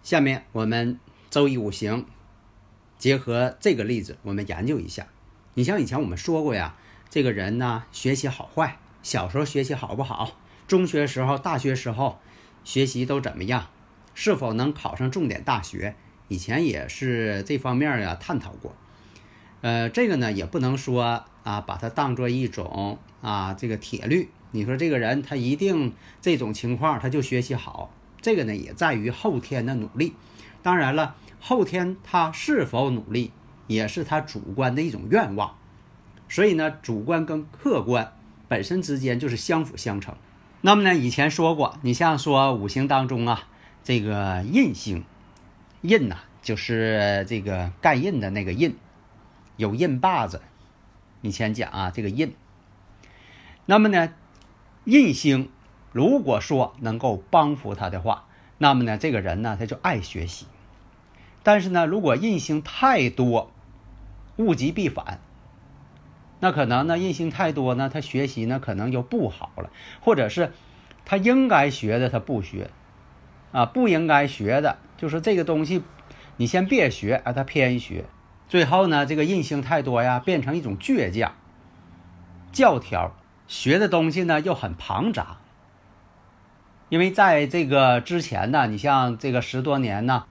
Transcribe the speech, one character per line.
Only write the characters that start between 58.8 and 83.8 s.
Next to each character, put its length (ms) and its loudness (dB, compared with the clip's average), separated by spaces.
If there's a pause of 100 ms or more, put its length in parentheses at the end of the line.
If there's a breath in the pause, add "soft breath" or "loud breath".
呢， 140 -2
这 140 -2
个 100 0
人 220 -2
呢， 160 -2
他 80 -6
就 160 -8
爱 180 0
学 240 -8
习。 220 -14 (960 soft breath)
但 180 8
是 80 -4
呢， 160 2
如 160 0
果 140 4
印 240 0
星 240 -4
太 460 2
多， 420 0 (840)
物 180 2
极 160 -2
必 180 -2
反。 300 -8 (1200)
那 120 4
可 140 2
能 220 2
呢， 100 0
印 160 -2
星 160 -4
太 220 0
多 240 0
呢， 180 -2
他 80 -4
学 240 -2
习 200 -4
呢， 140 -2
可 140 -6
能 180 -2
就 120 -2
不 260 -2
好 280 -12
了， 120 -10 (320 loud breath)
或 140 4
者 140 2
是 240 -2 (520 loud breath)
他 120 0
应 300 4
该 220 6
学 300 0
的 100 2
他 80 -2
不 240 -4
学， 300 -10 (800)
啊， 140 2
不 220 2
应 200 4
该 180 6
学 360 0
的， 180 0 (180)
就 100 -6
是 140 -4
这 140 2
个 80 2
东 220 0
西 180 -2 (540 loud breath)
你 100 0
先 180 2
别 240 4
学， 360 -2
啊， 80 -2
他 100 -2
偏 340 2
学。 280 -8 (420)
最 180 4
后 220 4
呢， 180 4
这 100 -2
个 80 2
印 200 0
星 180 -2
太 220 0
多 180 2
呀， 180 2
变 220 0
成 160 -2
一 40 -4
种 180 -6
倔 320 0
强、 240 -2 (1160)
教 280 4
条， 320 -4 (360)
学 300 2
的 100 4